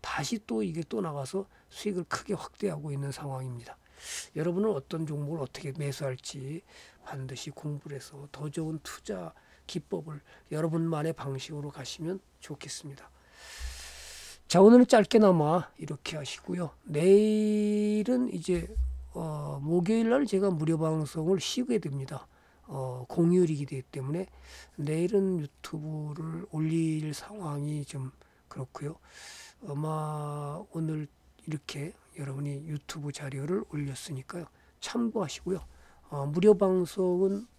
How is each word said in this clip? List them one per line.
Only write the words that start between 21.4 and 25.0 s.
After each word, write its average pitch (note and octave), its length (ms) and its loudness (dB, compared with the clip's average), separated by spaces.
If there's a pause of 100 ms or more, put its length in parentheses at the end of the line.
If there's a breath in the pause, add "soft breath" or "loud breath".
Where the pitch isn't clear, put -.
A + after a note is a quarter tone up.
쉬게 B3 380 0
됩니다. C#3 480 -6 (400 soft breath)
어, B2+ 420 -6
공휴일이기 E3 720 4
때문에 C#3+ 440 -4 (500 loud breath)
내일은 F3+ 640 2